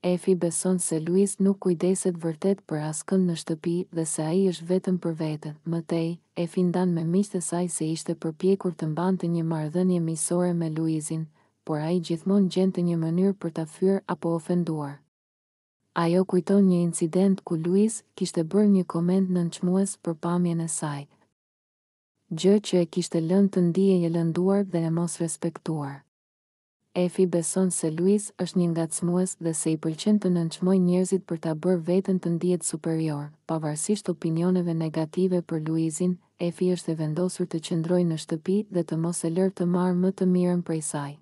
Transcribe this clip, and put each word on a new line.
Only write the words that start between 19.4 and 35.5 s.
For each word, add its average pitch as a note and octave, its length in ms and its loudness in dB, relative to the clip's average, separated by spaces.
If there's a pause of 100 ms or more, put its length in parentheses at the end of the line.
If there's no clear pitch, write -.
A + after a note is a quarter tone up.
për E3 160 -4
pamjen E3+ 480 0
e E3 40 -6 (120)
saj, C#3+ 200 -6 (1300)
gjë F#3 360 4
që F3+ 140 2
e E3+ 80 2
kishte E3+ 320 -2
lënë F#3+ 320 2
të F3+ 160 2
ndihej F#3 380 2
e E3 80 -2
lënduar F3+ 500 2
dhe E3+ 220 -2
e E3 100 -2
mos E3+ 240 -4
respektuar. D#3 800 -6 (920)
Efi F3+ 320 2
beson F3 460 0
se - 160 -4
Luiz F#3 480 2
është F3+ 240 -2
një F3 100 4
ngacmues E3+ 680 0
dhe E3 160 -2
se - 160 -2
i D#3+ 80 0
pëlqen E3 400 0
të F#3 160 0
nënçmoj F3 420 2
njerëzit F3+ 460 2
për E3 160 -6
ta D#3+ 160 -4
bërë F3 320 0
veten F#3 320 2
të E3+ 140 -2
ndihet F3 340 0
superior. D#3 640 -4 (180)
Pavarësisht D#3 640 -2
opinioneve E3+ 600 0
negative D#3+ 680 0
për E3 260 -6